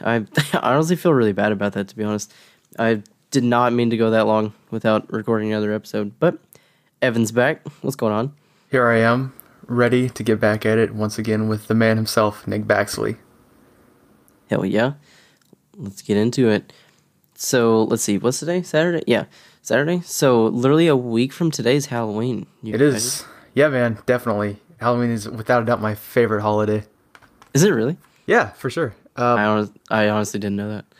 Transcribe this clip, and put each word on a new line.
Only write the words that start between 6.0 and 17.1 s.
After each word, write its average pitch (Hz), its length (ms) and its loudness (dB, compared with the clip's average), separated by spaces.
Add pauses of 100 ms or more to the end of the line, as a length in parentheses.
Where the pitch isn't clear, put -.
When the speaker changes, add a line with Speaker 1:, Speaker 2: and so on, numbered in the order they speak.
Speaker 1:
but 185 200 0 (600)
Evan's 117 300 0
back. 123 340 0 (140)
What's 135 160 -6
going 110 160 -2
on? 117 240 -2 (340)
Speaker 2:
Here 127 160 2
I 117 120 4
am, 123 360 2 (320)
ready 123 440 2
to - 120 -10
get 110 200 0
back 110 240 0
at 110 120 2
it 113 160 0
once 107 240 -4
again 110 300 -2
with 107 200 -4
the 110 80 2
man 113 200 4
himself, 110 520 -2
Nick 101 160 -2
Baxley. 104 540 -2 (1300)
Speaker 1:
Hell 95 160 0
yeah. 117 300 0 (840)
Let's 104 240 -14
get 104 160 -2
into 117 320 2
it. - 240 -2 (640)